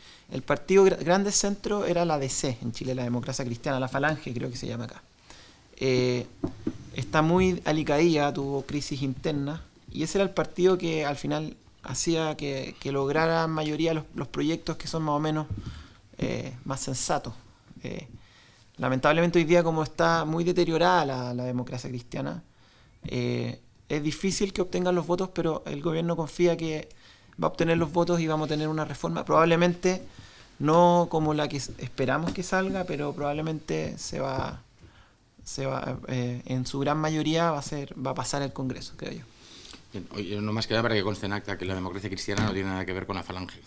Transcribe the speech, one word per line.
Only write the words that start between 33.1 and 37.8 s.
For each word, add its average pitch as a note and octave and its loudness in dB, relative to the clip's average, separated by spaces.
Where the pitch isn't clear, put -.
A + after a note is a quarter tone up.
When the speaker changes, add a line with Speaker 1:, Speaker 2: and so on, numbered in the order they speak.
Speaker 1:
probablemente D#3 -4
se - -8
va, C3 -4
se - -6
va, C3 -4
eh, B2 -2
en B2+ -2
su C#3 -6
gran C#3+ 2
mayoría D#3 2
va D3+ 0
a C#3 -6
ser, C#3+ -8